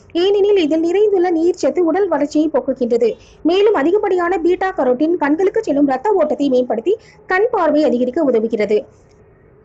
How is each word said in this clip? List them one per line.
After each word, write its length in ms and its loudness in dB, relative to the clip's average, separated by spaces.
ஏனெனில், 440 2
இதில் 240 0
நிறைந்துள்ள 520 0
நீர்ச்சத்து 460 -2
உடல் 300 0
வறட்சியை 420 0
போக்குகின்றது. 600 -2
மேலும், 320 2
அதிகப்படியான 640 0
பீட்டா 340 0
கரோட்டின் 440 0
கண்களுக்கு 460 0
செல்லும் 240 0
ரத்த 240 -2
ஓட்டத்தை 380 0
மேம்படுத்தி 480 0
கண் 240 0
பார்வை 340 0
அதிகரிக்க 400 0
உதவுகிறது. 600 -2